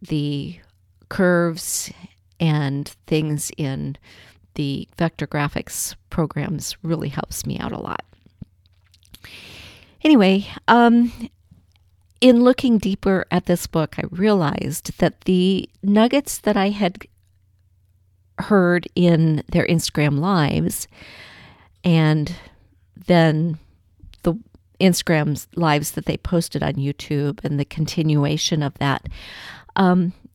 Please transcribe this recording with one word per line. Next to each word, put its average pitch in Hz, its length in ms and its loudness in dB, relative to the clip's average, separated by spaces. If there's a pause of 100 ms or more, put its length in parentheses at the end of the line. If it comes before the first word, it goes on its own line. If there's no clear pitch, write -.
the 147 580 -6 (520)
curves 170 800 0 (480)
and 147 480 0 (180)
things 156 520 -2
in 143 400 -6 (560)
the 139 420 -6
vector 165 300 -2
graphics - 720 -6 (120)
programs 151 720 -4
really 156 280 -4
helps - 340 -10
me - 140 -6
out - 140 -8
a - 60 -10
lot. - 280 -10 (2000)
Anyway, 202 420 4 (220)
um, 233 420 6 (1080)
in 247 240 6
looking 247 340 4
deeper 190 540 -2
at 180 140 -2
this 175 200 -2
book, 156 320 -4
I - 120 -6
realized 175 880 -2
that - 240 0
the 185 460 2 (140)
nuggets 220 560 2
that - 180 0
I 196 120 0
had 202 360 -4 (1300)
heard 175 560 2
in 165 540 4
their 170 180 2
Instagram 147 540 0
lives 165 680 0 (960)
and 156 500 2 (760)
then 160 500 4 (640)
the 170 120 0 (460)
Instagram 160 640 2 (120)
lives 151 340 0
that - 160 -8
they - 100 -2
posted - 460 -2
on 147 120 -2
YouTube 143 680 -4
and 143 140 -2
the 143 60 -2
continuation 151 960 0
of 143 120 -4
that, - 340 -2 (640)
um, 180 380 4 (220)